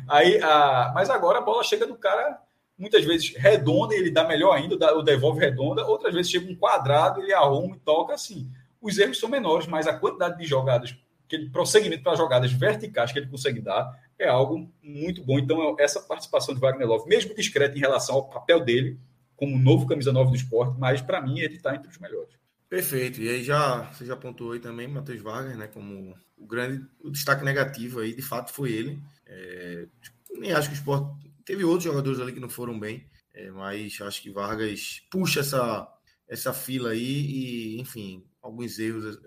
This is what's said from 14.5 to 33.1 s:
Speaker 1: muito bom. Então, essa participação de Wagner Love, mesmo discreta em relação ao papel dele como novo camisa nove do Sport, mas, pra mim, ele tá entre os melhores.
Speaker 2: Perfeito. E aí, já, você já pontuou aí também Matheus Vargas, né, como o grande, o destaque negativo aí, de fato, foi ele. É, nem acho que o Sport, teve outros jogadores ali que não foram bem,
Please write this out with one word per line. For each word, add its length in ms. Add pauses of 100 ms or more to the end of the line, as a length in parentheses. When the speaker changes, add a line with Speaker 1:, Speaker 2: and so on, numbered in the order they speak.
Speaker 1:
muito 400
bom. 160
Então, 400
essa 220
participação 540
de 60
Wagner 280
Love, 180
mesmo 280
discreta 420
em 40
relação 340
ao 160
papel 340
dele 340 (380)
como 220
novo 280
camisa 240
nove 200
do 60
Sport, 420
mas, 240
pra 180
mim, 180
ele 220
tá 140
entre 140
os 100
melhores. 360 (340)
Speaker 2:
Perfeito. 520
E 80
aí, 160
já, 380 (100)
você 120
já 120
pontuou 360
aí 60
também 300
Matheus 320
Vargas, 360
né, 160
como 420 (220)
o 100
grande, 380 (160)
o 100
destaque 340
negativo 560
aí, 140
de 80
fato, 300
foi 200
ele. 280 (260)
É, 600 (520)
nem 140
acho 160
que 60
o 40
Sport, 360 (300)
teve 200
outros 200
jogadores 360
ali 120
que 80
não 80
foram 300
bem, 280 (280)